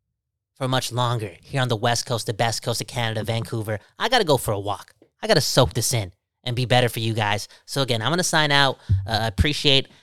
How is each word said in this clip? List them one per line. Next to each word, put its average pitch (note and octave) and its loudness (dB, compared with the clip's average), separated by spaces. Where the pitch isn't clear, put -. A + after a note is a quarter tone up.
for C3+ -4
much B2+ -2
longer A#2 -2
here - -6
on B2+ 0
the A#2 0
West A#2 0
Coast, A#2 -4
the A#2+ -4
best A#2 -2
coast A#2 -4
of A2+ -6
Canada, A2+ -4
Vancouver. A2+ -4
I G#3+ -2
gotta A#3+ 2
go D3 6
for A#2 -2
a G2+ -2
walk. G2+ -8
I G#3+ -6
gotta G3+ 4
soak - 2
this - -2
in G2 -4
and B2 -4
be B2 -2
better B2 4
for A#2 -4
you A2+ -2
guys. G#2 0
So - -4
again, A#2 0
I'm A#2+ 0
gonna F3 0
sign D3+ 2
out. C#3+ 4
Uh, G#2+ -2
appreciate C3+ 2